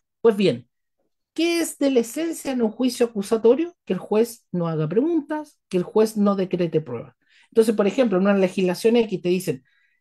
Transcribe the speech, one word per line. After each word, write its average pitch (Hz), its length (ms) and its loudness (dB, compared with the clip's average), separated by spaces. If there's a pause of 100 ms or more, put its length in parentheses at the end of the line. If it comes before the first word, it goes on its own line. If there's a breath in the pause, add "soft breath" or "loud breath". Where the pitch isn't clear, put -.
(220)
Pues 226 160 4
bien, 151 320 0 (640)
¿qué 339 280 0
es 320 160 -6
de 277 140 0
la 254 100 2
esencia 302 500 -6
en 247 100 -2
un 220 100 0
juicio 247 360 0
acusatorio? 233 680 0 (100)
Que - 80 -4
el 180 60 -6
juez - 520 -2
no 175 160 -2
haga 156 220 -2
preguntas, 302 680 -2 (100)
que 190 80 -2
el 180 60 0
juez 214 340 0
no 202 180 2
decrete 175 460 -2
pruebas. - 340 -12 (360 soft breath)
Entonces, 220 240 2
por 208 120 2
ejemplo, 202 300 2
en 185 80 2
una 202 100 4
legislación 190 640 0
X 214 240 -2
te 180 80 -4
dicen, 180 340 -2 (380)